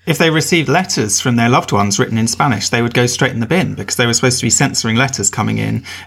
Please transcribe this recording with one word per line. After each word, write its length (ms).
If 100
they 140
received 400
letters 500
from 160
their 140
loved 220
ones 260
written 180
in 100
Spanish, 440
they 100
would 140
go 120
straight 260
in 80
the 60
bin 280
because 220
they 100
were 80
supposed 260
to 60
be 40
censoring 460
letters 320
coming 300
in, 260